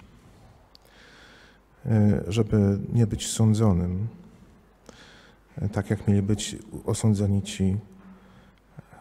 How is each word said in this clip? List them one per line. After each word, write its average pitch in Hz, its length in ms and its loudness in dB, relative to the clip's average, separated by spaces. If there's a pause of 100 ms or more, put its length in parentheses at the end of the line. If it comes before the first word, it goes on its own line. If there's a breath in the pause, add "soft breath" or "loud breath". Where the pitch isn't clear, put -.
(1900 loud breath)
e, 107 420 4
żeby 104 520 2 (140)
nie 117 140 2
być - 200 -6
sądzonym, 104 800 2 (1500 loud breath)
e, 104 120 -4
tak 104 200 -4
jak 104 180 -4
mieli 101 140 4
być 101 360 -4 (280)
osądzeni 101 560 0
ci, 95 360 -2 (1200 loud breath)